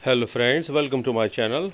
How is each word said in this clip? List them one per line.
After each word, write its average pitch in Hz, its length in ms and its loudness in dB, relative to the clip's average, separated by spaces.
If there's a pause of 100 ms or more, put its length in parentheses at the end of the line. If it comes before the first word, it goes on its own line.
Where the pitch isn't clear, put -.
hello 123 180 2
friends, 131 440 0
welcome 139 340 0
to 123 100 0
my 113 140 2
channel। 120 460 -2